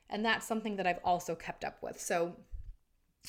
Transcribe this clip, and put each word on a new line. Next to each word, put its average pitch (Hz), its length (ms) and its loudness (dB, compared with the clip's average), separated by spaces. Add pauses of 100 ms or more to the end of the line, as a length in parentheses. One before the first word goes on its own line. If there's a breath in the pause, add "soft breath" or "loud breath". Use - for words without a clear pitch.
And 208 160 0
that's 226 200 2
something 220 300 0
that 185 120 2
I've 175 160 4
also 175 320 2
kept - 280 -8
up - 180 -6
with. - 200 -8
So 175 340 2 (920)